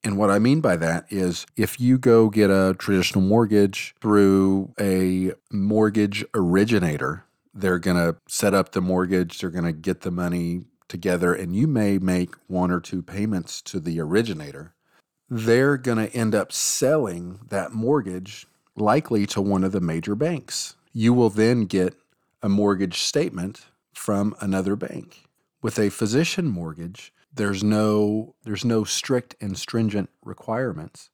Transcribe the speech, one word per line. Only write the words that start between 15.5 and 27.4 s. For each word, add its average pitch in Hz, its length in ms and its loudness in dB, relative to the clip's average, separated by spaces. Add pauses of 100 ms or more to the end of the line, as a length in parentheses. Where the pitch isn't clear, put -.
gonna 117 360 -2
end 113 220 0
up 98 160 0
selling 98 880 -2 (100)
that 95 220 -4
mortgage 110 720 -4 (300)
likely 107 520 2
to - 140 -4
one 98 220 0
of 95 80 0
the 98 100 -2
major 82 320 -4
banks. 147 640 -6 (160)
You 113 220 2
will 117 180 4
then 110 340 2
get 92 300 0 (460)
a 107 80 -2
mortgage 98 500 2
statement - 680 -4 (260)
from 101 480 -2
another 95 340 -2
bank. - 480 -12 (380)
With - 180 -4
a 104 100 2
physician 143 580 -2
mortgage, 85 680 -8 (200)
there's 101 300 -2